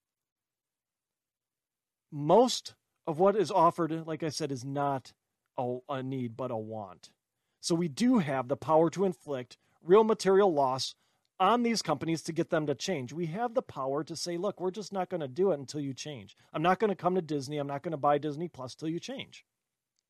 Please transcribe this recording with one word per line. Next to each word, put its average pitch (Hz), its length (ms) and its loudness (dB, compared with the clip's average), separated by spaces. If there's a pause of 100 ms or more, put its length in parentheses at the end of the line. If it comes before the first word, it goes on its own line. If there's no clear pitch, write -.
(2000)
most 170 600 2 (320)
of 156 140 -4
what 196 160 6
is 196 160 0
offered, 165 560 2
like 156 160 -6
I 160 60 -2
said, 143 220 -4
is 123 140 -6
not, 139 480 -2 (420)
a, 123 220 -4 (100)
a 135 140 -6
need, 127 340 -6
but 127 140 -6
a 117 80 -4
want. 107 540 -10 (500)
So 170 140 0
we 175 140 0
do 240 280 4
have 135 300 0
the 131 100 0
power 160 340 4
to 185 140 0
inflict 139 520 -6 (260)
real 196 200 8
material 196 480 4
loss 131 440 0 (440)
on 220 240 4
these 233 180 0
companies 156 420 -2
to 165 100 -6
get 160 160 -2
them 156 180 0
to 143 80 -2
change. 139 380 -6
We 165 140 -4
have 226 260 -4
the 254 80 2
power 139 420 -4
to 160 120 -10
say, 170 220 -6
"Look, 185 220 -4
we're 185 120 -2
just 190 200 -12
not 185 180 -4
gonna 165 180 -4
do 175 240 2
it 143 80 0
until 139 200 -8
you 139 140 -6
change. 123 420 -14 (180)
I'm 156 80 -2
not 180 180 4
gonna 202 160 0
come 180 200 0
to 185 60 2
Disney. 147 360 -4
I'm 143 100 -4
not 143 140 -6
gonna 165 160 -6
buy 147 200 4
Disney 151 300 -4
Plus 127 280 -12
till 160 140 -8
you 165 100 -4
change." - 460 -14 (640)